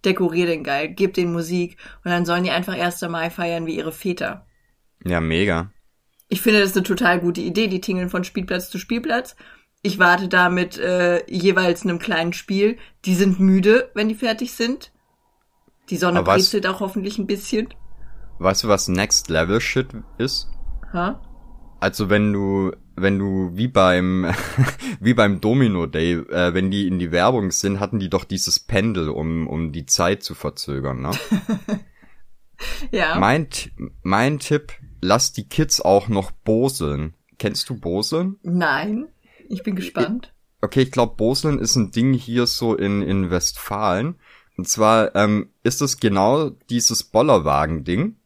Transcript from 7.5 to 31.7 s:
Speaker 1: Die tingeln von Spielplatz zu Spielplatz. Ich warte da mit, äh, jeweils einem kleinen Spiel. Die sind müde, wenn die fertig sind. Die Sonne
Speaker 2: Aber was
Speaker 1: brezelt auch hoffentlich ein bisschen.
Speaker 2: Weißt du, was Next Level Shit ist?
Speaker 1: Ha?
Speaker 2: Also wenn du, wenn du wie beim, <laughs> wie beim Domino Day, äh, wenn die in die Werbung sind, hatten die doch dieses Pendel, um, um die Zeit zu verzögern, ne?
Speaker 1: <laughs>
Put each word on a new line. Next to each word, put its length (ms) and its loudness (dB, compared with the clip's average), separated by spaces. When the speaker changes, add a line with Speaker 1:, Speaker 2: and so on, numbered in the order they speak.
Speaker 1:
Die 120 -2
tingeln 300 -4
von 140 -2
Spielplatz 440 -6
zu 100 -10
Spielplatz. 580 -4
Ich 180 -2
warte 260 6
da 220 4
mit, 280 0
äh, 540 2
jeweils 540 2
einem 160 0
kleinen 320 -2
Spiel. 460 0
Die 100 2
sind 240 4
müde, 560 6
wenn 140 0
die 80 -2
fertig 380 -4
sind. 360 -4
Die 80 -4
Sonne 220 2
Speaker 2:
Aber 160 4
was 120 6
Speaker 1:
brezelt 200 0
auch 140 -4
hoffentlich 380 -6
ein 100 -4
bisschen. 440 -2
Speaker 2:
Weißt 240 2
du, 40 0
was 200 2
Next 420 0
Level 300 2
Shit 260 -2
ist? 300 -4
Speaker 1:
Ha? 300 -4
Speaker 2:
Also 300 -2
wenn 220 4
du, 400 0
wenn 240 0
du 340 -2
wie 140 -2
beim, 580 4
<laughs> 340 -8
wie 140 2
beim 260 4
Domino 460 2
Day, 280 0
äh, 380 0
wenn 200 0
die 160 0
in 100 0
die 140 -2
Werbung 400 2
sind, 260 -2
hatten 220 -2
die 100 -4
doch 140 0
dieses 340 -4
Pendel, 520 0
um, 360 -2
um 260 -4
die 140 -10
Zeit 380 0
zu 100 -10
verzögern, 680 -6
ne? 120 -4
Speaker 1:
<laughs> 80 -4